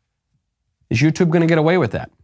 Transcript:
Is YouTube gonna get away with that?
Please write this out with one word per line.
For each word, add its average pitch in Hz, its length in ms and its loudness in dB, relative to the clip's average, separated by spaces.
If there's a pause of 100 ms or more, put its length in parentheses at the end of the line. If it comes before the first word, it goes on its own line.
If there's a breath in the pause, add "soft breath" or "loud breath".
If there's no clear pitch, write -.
(920)
Is 113 120 -2
YouTube 160 280 0
gonna 170 160 2
get 165 120 2
away 165 180 2
with 143 160 -2
that? - 180 -8 (140)